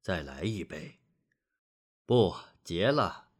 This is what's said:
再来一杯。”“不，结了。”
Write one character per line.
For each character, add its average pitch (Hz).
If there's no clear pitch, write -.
再 87
来 69
一 104
杯。 -
”“不， 113
结 95
了。” 123